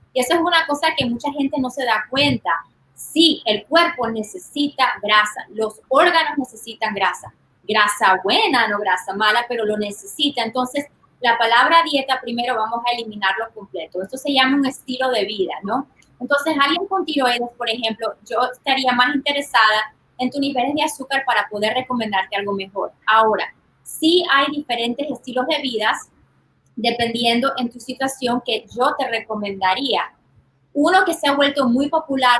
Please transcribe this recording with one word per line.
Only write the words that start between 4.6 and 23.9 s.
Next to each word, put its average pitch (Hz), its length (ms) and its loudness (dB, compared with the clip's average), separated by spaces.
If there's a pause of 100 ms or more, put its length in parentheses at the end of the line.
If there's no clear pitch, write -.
grasa, 214 520 2
los 214 340 -6
órganos 311 500 4
necesitan 220 580 -6
grasa. 185 360 -2 (360)
Grasa 208 560 4
buena, 247 440 2
no 202 120 -2
grasa 190 340 -2
mala, 214 340 2
pero 226 180 -2
lo 214 120 0
necesita. 208 640 -4
Entonces, 254 420 -4 (340)
la 240 180 2
palabra 254 520 4
dieta 269 300 0
primero 240 360 -4
vamos 226 300 -2
a 240 100 2
eliminarlo 214 580 -2
completo. 185 480 -10
Esto 202 160 -8
se 285 160 -4
llama 262 240 4
un 277 80 2
estilo 254 460 -4
de 214 140 0
vida, 190 280 -4 (100)
¿no? 233 240 -4 (320)
Entonces, 285 400 0
alguien 330 280 2
con 381 180 -2
tiroides, 247 520 0
por 233 120 -4
ejemplo, 220 460 -4 (120)
yo 220 120 -4 (120)
estaría 262 420 -2
más 247 220 2
interesada 240 800 2 (240)
en 254 120 -2
tus 285 100 -4
niveles 277 360 0
de 302 80 0
azúcar 269 420 -4
para 214 240 0
poder 214 240 -2
recomendarte 220 600 -2
algo 202 180 -2
mejor. 190 380 -6 (160)
Ahora, 214 460 4 (300)
sí 349 480 2